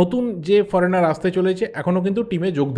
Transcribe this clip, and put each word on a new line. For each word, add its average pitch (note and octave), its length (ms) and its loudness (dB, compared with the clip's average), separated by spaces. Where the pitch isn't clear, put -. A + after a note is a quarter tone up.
নতুন A3 480 0
যে G3+ 80 4
ফরেনার F3+ 420 2
আসতে F#3 240 -2
চলেছে, F#3 280 0
এখনও F3+ 260 0
কিন্তু G3+ 140 -2
টিমে F3+ 180 -2
যোগ C#3+ 200 0